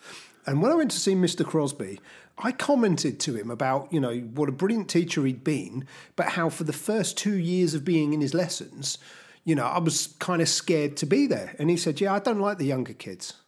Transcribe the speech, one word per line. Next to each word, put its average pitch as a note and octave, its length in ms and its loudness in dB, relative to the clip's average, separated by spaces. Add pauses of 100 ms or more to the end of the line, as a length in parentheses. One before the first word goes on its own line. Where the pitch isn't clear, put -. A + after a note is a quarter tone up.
(460)
And C#3+ 160 2
when B3+ 100 4
I - 20 4
went D#4 160 2
to - 100 -2
see G3 140 2
Mister F3 300 2
Crosby, C#3+ 560 -4 (380)
I B3+ 140 -2
commented G#3 680 2
to C#3 160 -2
him G#2+ 140 -6
about, C3 420 -2
you D#3+ 80 2
know, A#2+ 180 0
what B2 300 -2
a C3+ 40 -2
brilliant G3+ 360 0
teacher E3+ 360 2
he'd C3 200 -2
been, B2+ 420 -4 (300)
but E3+ 140 0
how E3 200 0
for - 140 -6
the D#3 80 -2
first G#3 460 -2
two G#3 180 0
years F3 380 2
of C#3+ 100 -4
being D#3 280 2
in D3+ 80 0
his C#3 140 0
lessons, D3+ 640 -4 (460)
you D#3+ 100 2
know, C3 120 2
I C3 120 0
was D#3+ 400 0
kind F3 240 0
of D#3+ 60 4
scared D3 500 2
to - 80 -2
be C4 200 4
there. A2 320 -4
And D3 120 2
he F3 60 4
said, D#3+ 240 -2
"Yeah, G3 140 2
I G3+ 40 2
don't G#3 200 0
like G3+ 200 0
the D3 80 -2
younger B2+ 260 -2
kids." - 420 -14 (140)